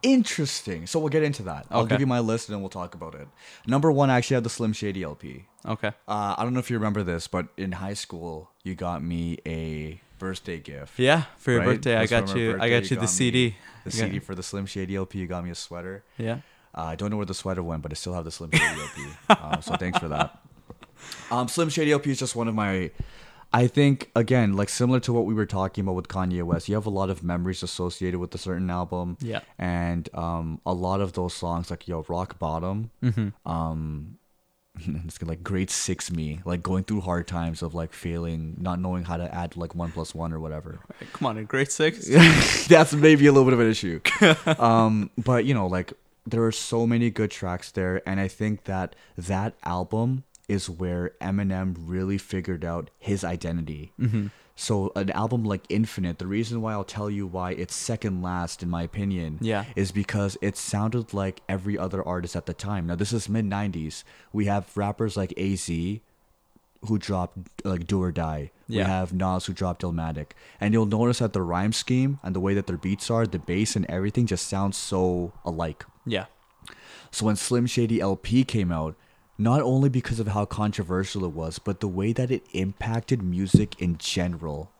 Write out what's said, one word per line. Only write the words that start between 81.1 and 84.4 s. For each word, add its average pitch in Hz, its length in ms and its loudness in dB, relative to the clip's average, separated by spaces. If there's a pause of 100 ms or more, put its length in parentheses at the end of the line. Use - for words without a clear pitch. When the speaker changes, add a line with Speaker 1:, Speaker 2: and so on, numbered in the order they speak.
Speaker 1:
it 87 60 -2
was, 80 300 -6
but 98 180 -4
the - 80 -2
way 98 260 0
that 123 160 0
it 127 240 0
impacted 110 720 0
music 92 580 0
in 87 160 -2
general. 82 840 -6